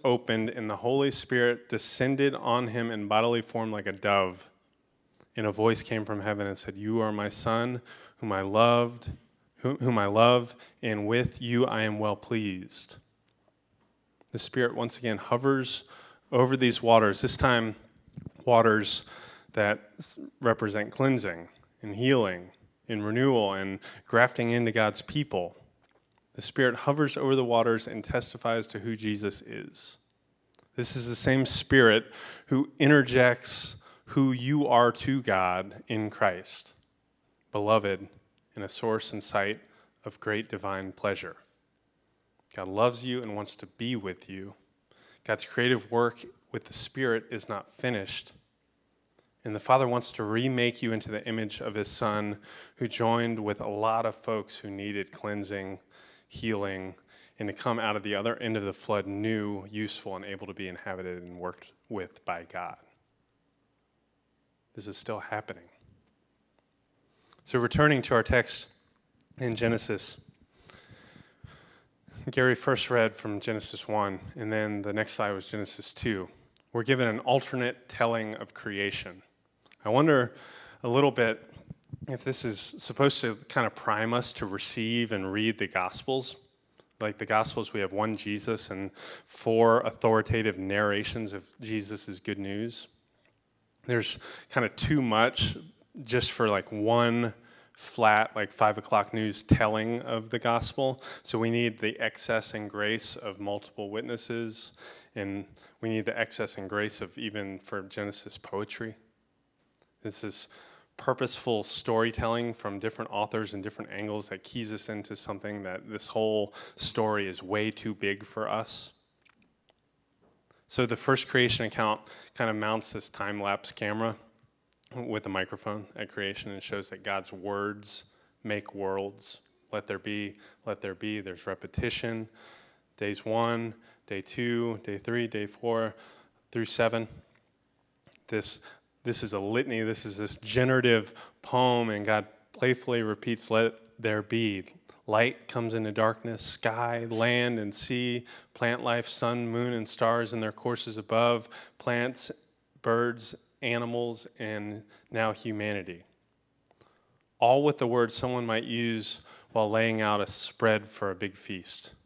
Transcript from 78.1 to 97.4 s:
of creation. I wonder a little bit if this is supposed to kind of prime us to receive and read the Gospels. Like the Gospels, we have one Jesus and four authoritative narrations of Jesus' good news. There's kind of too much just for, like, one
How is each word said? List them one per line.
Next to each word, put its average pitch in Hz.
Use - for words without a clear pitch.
of -
creation. 98
I 107
wonder 131
a 127
little 135
bit 113
if 131
this 135
is 131
supposed -
to 113
kind 123
of 104
prime 110
us 120
to -
receive 113
and 95
read 107
the 98
Gospels. 127
Like 107
the -
Gospels, 110
we 107
have 95
one 107
Jesus 107
and 95
four 113
authoritative 110
narrations 101
of 95
Jesus' 104
good 98
news. 101
There's 120
kind 120
of -
too 147
much 117
just 120
for, 117
like, 98
one 117